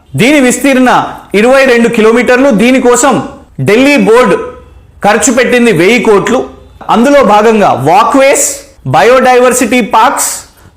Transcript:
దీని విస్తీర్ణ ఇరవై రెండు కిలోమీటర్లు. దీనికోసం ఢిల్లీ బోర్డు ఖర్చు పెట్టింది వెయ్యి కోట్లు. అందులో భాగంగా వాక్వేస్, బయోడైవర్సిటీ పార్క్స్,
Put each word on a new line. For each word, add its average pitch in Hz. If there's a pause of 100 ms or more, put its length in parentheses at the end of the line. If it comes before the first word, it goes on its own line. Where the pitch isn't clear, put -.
(200)
దీని 277
విస్తీర్ణ 254 (500)
ఇరవై 262
రెండు 240
కిలోమీటర్లు. 247
దీనికోసం 247 (480)
ఢిల్లీ 254
బోర్డు 214 (680)
ఖర్చు 220
పెట్టింది 240
వెయ్యి 190
కోట్లు. 208 (500)
అందులో 262
భాగంగా 214 (180)
వాక్వేస్, 269 (420)
బయోడైవర్సిటీ 247
పార్క్స్, 247 (460)